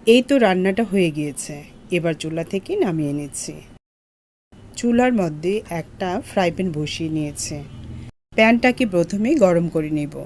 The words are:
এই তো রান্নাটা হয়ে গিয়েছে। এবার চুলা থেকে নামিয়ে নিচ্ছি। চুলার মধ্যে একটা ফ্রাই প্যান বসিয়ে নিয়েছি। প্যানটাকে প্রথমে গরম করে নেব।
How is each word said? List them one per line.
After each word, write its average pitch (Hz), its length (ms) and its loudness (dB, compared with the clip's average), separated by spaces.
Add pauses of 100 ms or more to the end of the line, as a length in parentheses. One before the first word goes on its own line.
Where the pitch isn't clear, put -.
এই 240 160 8
তো 277 160 2
রান্নাটা 190 460 2
হয়ে 185 260 2
গিয়েছে। 147 440 -6 (360)
এবার 165 240 0
চুলা 160 300 -6
থেকে 196 320 -6
নামিয়ে 160 360 0
নিচ্ছি। 147 420 -8 (1200)
চুলার 240 360 4
মধ্যে 175 400 -2 (180)
একটা 175 380 -6 (120)
ফ্রাই 180 320 0
প্যান 190 200 -2
বসিয়ে 151 380 -4
নিয়েছি। 151 460 -4 (760)
প্যানটাকে 240 520 4
প্রথমে 190 480 0
গরম 175 340 4
করে 156 220 -2
নেব। 151 240 -4 (120)